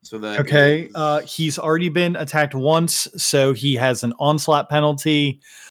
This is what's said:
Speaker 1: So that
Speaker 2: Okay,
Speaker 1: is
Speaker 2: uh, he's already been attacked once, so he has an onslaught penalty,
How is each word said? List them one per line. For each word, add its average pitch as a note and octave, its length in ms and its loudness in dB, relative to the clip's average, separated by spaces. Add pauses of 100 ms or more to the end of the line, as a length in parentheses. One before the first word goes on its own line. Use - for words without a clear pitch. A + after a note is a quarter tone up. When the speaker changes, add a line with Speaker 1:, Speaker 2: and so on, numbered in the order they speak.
Speaker 1:
So - 180 -16
that G#2+ 200 -6
Speaker 2:
Okay, D3 440 4
Speaker 1:
is - 120 -16
Speaker 2:
uh, D3+ 320 -2
he's D#3+ 320 -4
already E3 300 -2
been F3 260 -2
attacked D3+ 400 -2
once, D#3+ 500 0 (120)
so C#3 340 2
he B2+ 240 -2
has B2 260 0
an A#2 160 -4
onslaught D3 520 0
penalty, D3 720 0 (300)